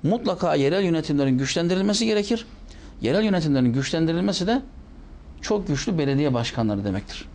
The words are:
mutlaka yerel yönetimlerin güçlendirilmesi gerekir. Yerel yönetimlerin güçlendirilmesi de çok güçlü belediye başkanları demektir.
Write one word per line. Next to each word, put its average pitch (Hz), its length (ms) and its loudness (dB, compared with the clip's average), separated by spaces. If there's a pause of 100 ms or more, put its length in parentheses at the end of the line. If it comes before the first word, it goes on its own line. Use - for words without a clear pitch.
mutlaka 180 520 0
yerel 151 300 4
yönetimlerin 143 540 2
güçlendirilmesi 190 680 0
gerekir. 214 400 0 (560)
Yerel 175 220 2
yönetimlerin 147 480 2
güçlendirilmesi 165 720 0
de 247 160 0 (800)
çok 202 280 -2
güçlü 160 300 -2
belediye 139 360 2
başkanları 107 500 -2
demektir. 101 400 -6 (100)